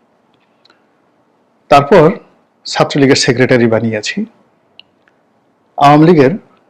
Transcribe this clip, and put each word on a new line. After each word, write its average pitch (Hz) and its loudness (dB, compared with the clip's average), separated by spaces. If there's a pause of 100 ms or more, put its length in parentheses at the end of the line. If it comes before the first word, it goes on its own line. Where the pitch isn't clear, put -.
(1700)
তারপর 151 2 (520)
ছাত্রলীগের 139 -2
সেক্রেটারি 123 0
বানিয়েছি, 113 -6 (1500)
আওয়ামী 147 4
লীগের 151 2 (400)